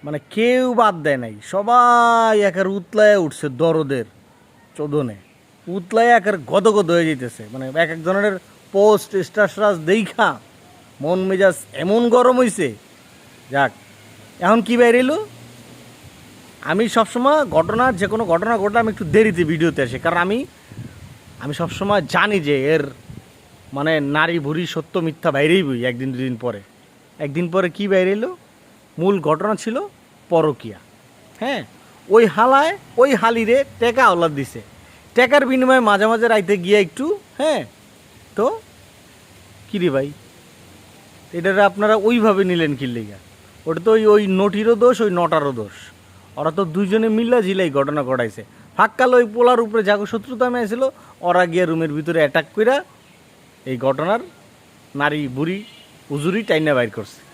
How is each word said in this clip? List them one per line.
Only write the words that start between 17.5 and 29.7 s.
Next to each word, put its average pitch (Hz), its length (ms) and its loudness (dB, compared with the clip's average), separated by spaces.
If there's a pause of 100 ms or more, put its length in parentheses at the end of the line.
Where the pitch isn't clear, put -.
ঘটনা, 202 280 0 (140)
যে 196 140 -2
কোনো 220 180 -2
ঘটনা 208 220 0 (100)
ঘটলে 208 200 0
আমি 220 100 -2
একটু 196 120 -8 (100)
দেরিতে 202 360 4
ভিডিওতে 160 340 0
আসি, 123 200 -10
কারণ 170 200 0
আমি, 214 140 -2 (1040)
আমি 143 180 -8
সবসময় 196 400 -2 (120)
জানি 196 240 2 (100)
যে 143 80 2 (180)
এর 156 100 0 (920)
মানে 156 160 0 (240)
নারী 165 280 0
ভুরি 156 200 -4 (100)
সত্য 160 180 -10 (120)
মিথ্যা 160 300 -4
বাইরেই 160 320 2
বই 123 120 -4 (120)
একদিন 131 220 -8
দুদিন 123 300 -6
পরে। 104 180 -6 (580)
একদিন 151 340 -6
পরে 185 140 0 (100)
কি 202 160 -6
বাইরে 185 240 2
এলো? 262 140 -6 (680)
মূল 190 180 2 (140)
ঘটনা 185 240 0 (100)
ছিল 226 140 -4 (540)